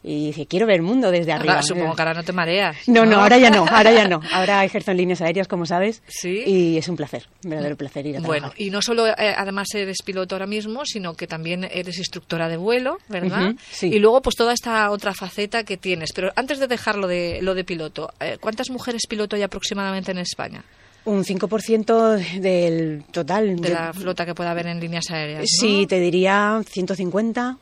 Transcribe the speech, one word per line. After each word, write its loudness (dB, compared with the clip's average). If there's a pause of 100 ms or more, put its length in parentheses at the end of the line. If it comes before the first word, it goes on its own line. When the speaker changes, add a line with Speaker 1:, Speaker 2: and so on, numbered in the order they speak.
Speaker 1:
Y -4
dice, -8
"Quiero 0
ver 6
el 2
mundo 2
desde 2
Speaker 2:
Ahora, 2
Speaker 1:
arriba". 4
Speaker 2:
supongo -2
que -2
ahora 0
no -8
te -6
mareas, 0 (120)
Speaker 1:
No, 8
no, 6
Speaker 2:
¿no? 6
Speaker 1:
ahora 10
ya 10
no, 6
Speaker 2:
<laughs> 2
Speaker 1:
ahora 8
ya 8
no. 0 (100)
Ahora 4
ejerzo -2
en 2
líneas 0
aéreas, 0
como -4
sabes. -2
Speaker 2:
Sí. -6
Speaker 1:
Y 4
es -2
un -4
placer, -10 (160)
un -10
verdadero -4
placer -10
ir -6
a -8
Speaker 2:
Bueno, -4
Speaker 1:
trabajar. -14
Speaker 2:
y -4
no -4
solo, 0
eh, 0
además -4
eres -6
piloto -6
ahora -6
mismo, -8
sino -8
que -10
también -6
eres -8
instructora -6
de -4
vuelo, -2
¿verdad? -2
Speaker 1:
Ujú, -4 (140)
sí. -4
Speaker 2:
Y 4
luego, 6
pues, -2
toda 2
esta 0
otra -4
faceta -6
que -8
tienes. -4
Pero -4
antes -4
de 0
dejar -2
lo -2
de, -4
lo 0
de -4
piloto, -8
eh, -6
¿cuántas -6
mujeres -6
piloto -4
hay -2
aproximadamente -4
en -6
España? -10 (420)
Speaker 1:
Un 0
cinco -2
por -2
ciento 2
del 0
total. 0
Speaker 2:
De -2
Speaker 1:
Yo 2
Speaker 2:
la -6
flota -4
que -6
pueda -4
haber -4
en -6
líneas -6
aéreas, -6
¿no? -4 (220)
Speaker 1:
Sí, 4
te 2
diría 2
ciento -4
cincuenta. -2